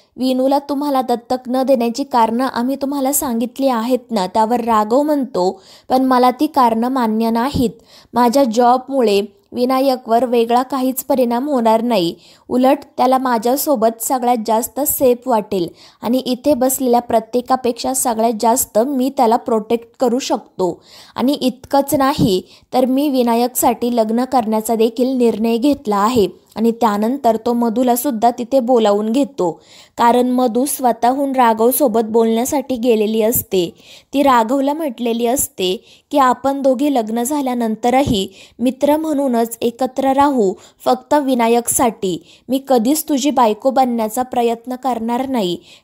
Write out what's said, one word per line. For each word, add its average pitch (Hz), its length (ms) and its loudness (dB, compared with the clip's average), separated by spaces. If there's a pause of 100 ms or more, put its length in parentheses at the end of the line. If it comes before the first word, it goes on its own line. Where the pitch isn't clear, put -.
(160)
विनूला 262 420 0
तुम्हाला 285 440 -2
दत्तक 240 460 -4
न 254 140 -2
देण्याची 240 420 0
कारणं 233 400 0
आम्ही 254 320 -4
तुम्हाला 277 360 -4
सांगितली 254 560 -2
आहेत 247 420 -2
ना?" 196 160 -2
त्यावर 220 340 0
राघव 226 420 2
म्हणतो, 269 480 -2 (380)
"पण 262 160 2
मला 254 260 4
ती 277 160 0
कारणं 240 420 2
मान्य 226 420 0
नाहीत. 240 520 -2 (320)
माझ्या 247 300 4
जॉबमुळे 247 760 2 (320)
विनायकवर 254 720 0
वेगळा 240 380 2
काहीच 262 420 -2
परिणाम 254 440 0
होणार 226 340 2
नाही, 196 320 0 (340)
उलट 262 300 2 (180)
त्याला 254 220 2
माझ्यासोबत 240 840 -2
सगळ्यात 240 440 -2
जास्त 233 340 -2
सेफ 254 460 0
वाटेल 202 400 -2 (360)
आणि 240 160 0
इथे 254 360 0
बसलेल्या 254 460 0
प्रत्येकापेक्षा 247 920 -2
सगळ्यात 233 460 0
जास्त - 380 0
मी 262 380 0
त्याला 233 200 2
प्रोटेक्ट 226 520 -2 (120)
करू 240 180 2
शकतो. 202 540 -4 (420)
आणि 254 180 0
इतकंच 285 640 -2
नाही, 269 460 2 (320)
तर 254 120 2
मी 262 240 0
विनायकसाठी 240 880 0
लग्न 226 280 0
करण्याचा 220 500 -2
देखील 240 420 0
निर्णय 233 400 0
घेतला 240 400 0
आहे." 208 320 2 (280)
आणि 233 140 0
त्यानंतर 226 640 0
तो 233 160 -4
मधूलासुद्धा 240 800 0
तिथे 247 300 0
बोलावून 220 520 2
घेतो, 254 380 0 (480)
कारण 240 320 2
मधू 247 340 0
स्वतःहून 262 680 -2
राघवसोबत 233 720 2
बोलण्यासाठी 233 720 -2
गेलेली 220 460 0
असते. 214 400 0 (500)
ती 277 100 2
राघवला 269 500 2
म्हटलेली 240 540 -4
असते 226 440 -2 (420)
की, 285 60 2
"आपण 269 440 0
दोघे 269 320 2
लग्न 226 280 -2
झाल्यानंतरही 247 1040 -2 (320)
मित्र 262 380 0
म्हणूनच 269 640 -2
एकत्र 262 520 -2
राहू, 262 400 2 (320)
फक्त 254 300 0
विनायकसाठी. 233 1040 0 (320)
मी 269 200 -2
कधीच 262 400 2
तुझी 285 220 0
बायको 240 400 0
बनण्याचा 240 520 0
प्रयत्न 240 540 -4
करणार 240 520 -4
नाही, 196 280 -2 (280)